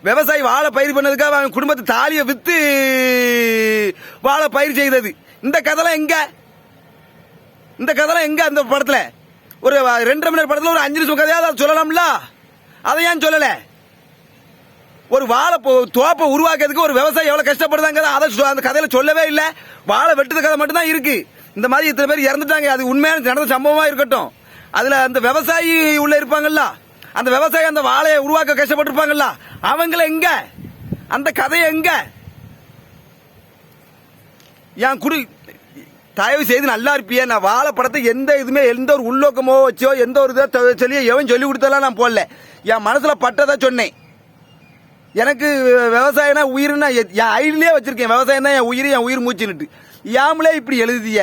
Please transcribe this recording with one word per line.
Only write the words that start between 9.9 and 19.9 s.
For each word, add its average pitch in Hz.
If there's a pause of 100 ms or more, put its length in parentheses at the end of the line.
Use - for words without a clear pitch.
ரெண்டரை 311
மணி 320
நேரம் 302
படத்துல 320
ஒரு 302
அஞ்சு 285
நிமிஷம் 302
கதையாவது 330
அதை 262
சொல்லலாம்ல, 320 (880)
அதை 320
ஏன் 311
சொல்லல? 302 (1700)
ஒரு 277
வாழை 320
போ-, 254 (140)
தோப்பை 311 (100)
உருவாக்குறதுக்கு 311
ஒரு 277
விவசாயி 302
எவ்வளவு 294
கஷ்டப்படுதாங்கிறத 302
அதை 302 (100)
சொ-, 277
அந்த 262
கதையில 285
சொல்லவே 311
இல்ல. 302 (480)